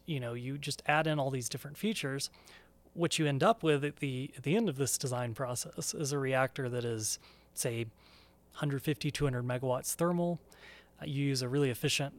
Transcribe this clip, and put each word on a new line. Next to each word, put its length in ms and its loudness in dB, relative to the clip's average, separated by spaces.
you 140 -2
know, 160 -6
you 240 -6
just 260 -8
add 220 4
in 100 2
all 140 2
these 180 -2
different 280 -8
features. 520 -2
What 240 0
you 80 4
end 160 2
up 220 4
with 220 4
at 120 -4
the, 380 -4
at 80 -14
the 140 2
end 100 2
of 80 0
this 220 0
design 360 -2
process 600 -4
is 180 -2
a 80 0
reactor 480 2
that 160 -2
is, 360 -2
say, 320 -2
hundred 300 -2
fifty, 280 0
two 140 -2
hundred 220 0
megawatts 500 0
thermal. 460 2
Uh, 40 -10
you 180 0
use 180 2
a 60 -2
really 220 4
efficient 500 0